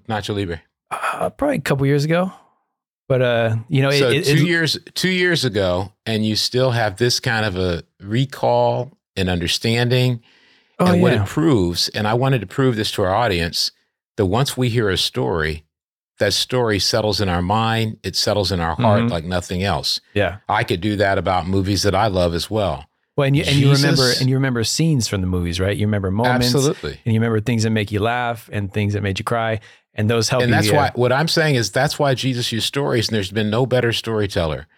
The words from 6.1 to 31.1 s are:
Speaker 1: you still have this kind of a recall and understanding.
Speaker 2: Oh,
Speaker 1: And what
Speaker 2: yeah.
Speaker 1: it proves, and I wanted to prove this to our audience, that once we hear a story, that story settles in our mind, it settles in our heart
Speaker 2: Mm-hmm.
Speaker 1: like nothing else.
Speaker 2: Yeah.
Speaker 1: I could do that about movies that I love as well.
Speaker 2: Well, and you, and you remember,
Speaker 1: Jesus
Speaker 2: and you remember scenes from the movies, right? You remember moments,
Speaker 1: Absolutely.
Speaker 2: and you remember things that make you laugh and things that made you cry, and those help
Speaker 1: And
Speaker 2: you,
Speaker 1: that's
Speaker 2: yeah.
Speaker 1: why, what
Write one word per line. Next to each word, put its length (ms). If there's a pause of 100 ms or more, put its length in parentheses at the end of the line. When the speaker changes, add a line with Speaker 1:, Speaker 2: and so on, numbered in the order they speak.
Speaker 1:
you 100
still 360
have 240
this 240
kind 260
of 100
a 260 (180)
recall 920 (240)
and 140
understanding. 880 (580)
Speaker 2:
Oh, 140
Speaker 1:
And 80
what 120
Speaker 2:
yeah. 100
Speaker 1:
it 60
proves, 640
and 160
I 80
wanted 280
to 40
prove 300
this 160
to 100
our 120
audience, 560 (460)
that 100
once 300
we 140
hear 200
a 80
story, 640 (560)
that 140
story 460
settles 420
in 80
our 140
mind, 600
it 140
settles 340
in 80
our 160
heart 280
Speaker 2:
Mm-hmm. 100
Speaker 1:
like 120
nothing 380
else. 380 (140)
Speaker 2:
Yeah. 240 (100)
Speaker 1:
I 160
could 160
do 160
that 220
about 280
movies 380
that 100
I 140
love 260
as 160
well. 360 (300)
Speaker 2:
Well, 100
and 100
you, 100
and 100
you 160
remember, 300
Speaker 1:
Jesus 180
Speaker 2:
and 80
you 80
remember 280
scenes 440
from 120
the 60
movies, 340
right? 160
You 100
remember 240
moments, 360
Speaker 1:
Absolutely. 580
Speaker 2:
and 100
you 60
remember 200
things 220
that 80
make 220
you 80
laugh 520
and 200
things 220
that 80
made 160
you 60
cry, 360 (340)
and 160
those 180
help 140
Speaker 1:
And 80
Speaker 2:
you, 40
Speaker 1:
that's 140
Speaker 2:
yeah. 80
Speaker 1:
why, 180
what 180